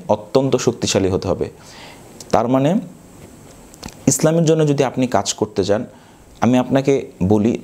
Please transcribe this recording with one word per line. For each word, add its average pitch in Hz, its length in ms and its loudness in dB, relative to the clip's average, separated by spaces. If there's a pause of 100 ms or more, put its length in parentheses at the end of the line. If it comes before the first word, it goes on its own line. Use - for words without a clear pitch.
অত্যন্ত 131 480 0
শক্তিশালী 104 520 0
হতে 92 200 -2
হবে। 80 180 -2 (840)
তার 113 180 2
মানে 131 220 2 (1400)
ইসলামের 160 380 2
জন্য 156 220 2
যদি 143 180 2
আপনি 127 220 -2
কাজ 101 280 0
করতে 104 300 -4
চান, 101 200 -2 (560)
আমি 123 180 2
আপনাকে 135 520 0 (120)
বলি, 104 420 2